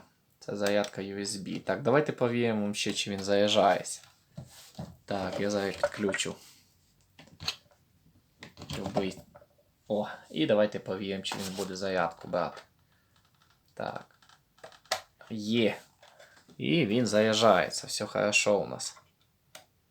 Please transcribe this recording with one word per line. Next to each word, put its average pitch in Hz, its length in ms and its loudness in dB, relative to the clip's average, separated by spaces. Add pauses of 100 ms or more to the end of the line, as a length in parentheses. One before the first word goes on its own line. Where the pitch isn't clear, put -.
(400)
це - 160 -8
зарядка 101 460 0
U 98 180 -8
S 98 80 -6
B. 95 320 -8
Так, 95 220 -2
давайте 139 300 4
повіємо 117 600 0
ще, 101 200 -4
чи - 180 -4
він 98 120 -4
заряджається. 101 800 4 (1040)
Так, 95 340 -4
я 101 100 0
зараз 98 260 0
підключу. - 600 -2 (2500)
Любий. 95 400 -4 (720)
О, 104 200 0 (220)
і 156 160 0
давайте 104 340 4
повіємо, 98 440 -6
чи - 120 -6
він 95 200 -6
буде 95 200 -6
зарядку 92 520 -2
брати. 82 340 -2 (1120)
Так. - 460 -10 (1080)
Є. 110 480 0 (800)
І 143 280 2
він 110 220 2
заряджається. 107 800 4
Все - 180 -6
хорошо 104 540 2
у 65 80 -4
нас. - 300 -10 (920)